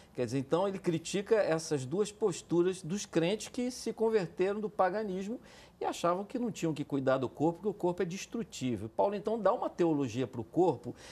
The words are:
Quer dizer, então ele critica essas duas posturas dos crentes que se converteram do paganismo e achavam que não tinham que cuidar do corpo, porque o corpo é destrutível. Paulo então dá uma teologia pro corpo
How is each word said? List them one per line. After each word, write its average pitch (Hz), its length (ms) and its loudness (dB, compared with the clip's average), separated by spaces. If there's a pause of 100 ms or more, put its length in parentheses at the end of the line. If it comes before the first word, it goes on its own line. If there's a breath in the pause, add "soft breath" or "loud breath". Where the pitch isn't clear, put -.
(140 loud breath)
Quer 127 120 0
dizer, 120 140 -2
então 165 280 0
ele 190 120 -4
critica 185 560 0
essas 160 500 0
duas 196 260 -2
posturas 180 720 0
dos 180 240 -4
crentes 175 420 0
que 247 220 -4
se 226 220 -6
converteram 202 680 0
do 208 80 -4
paganismo 196 680 0 (420 loud breath)
e 381 40 -4
achavam 185 400 0
que 233 160 -6
não 240 100 -2
tinham 160 240 -2
que 143 100 -6
cuidar 135 340 2
do 127 100 0
corpo, 165 320 0
porque 208 80 -2
o 196 40 -2
corpo 180 300 0
é - 20 2
destrutível. 131 840 -6
Paulo 202 260 0
então 214 260 -2
dá 190 120 6
uma - 180 -2
teologia 139 560 2
pro 120 160 -8
corpo 143 500 2 (200 loud breath)